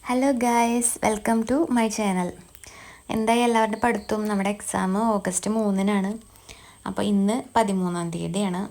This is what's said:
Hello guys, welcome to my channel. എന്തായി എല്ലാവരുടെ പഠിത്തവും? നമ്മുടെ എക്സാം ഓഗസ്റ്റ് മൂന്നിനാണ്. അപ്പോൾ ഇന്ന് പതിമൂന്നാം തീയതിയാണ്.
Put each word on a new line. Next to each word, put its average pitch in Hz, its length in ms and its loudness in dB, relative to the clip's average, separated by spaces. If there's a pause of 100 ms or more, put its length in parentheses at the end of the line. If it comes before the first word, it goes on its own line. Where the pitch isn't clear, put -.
(100)
Hello 254 220 4
guys, 233 540 2 (180)
welcome 220 440 0
to 254 80 2 (180)
my 226 120 2 (100)
channel. 185 320 0 (800)
എന്തായി 220 300 2
എല്ലാവരുടെ 220 440 2
പഠിത്തവും? 214 440 -2
നമ്മുടെ 202 220 0
എക്സാം 208 680 0
ഓഗസ്റ്റ് 190 400 -4
മൂന്നിനാണ്. 202 560 0 (760)
അപ്പോൾ 196 140 -4
ഇന്ന് 202 420 2 (120)
പതിമൂന്നാം 180 540 0
തീയതിയാണ്. 175 600 -4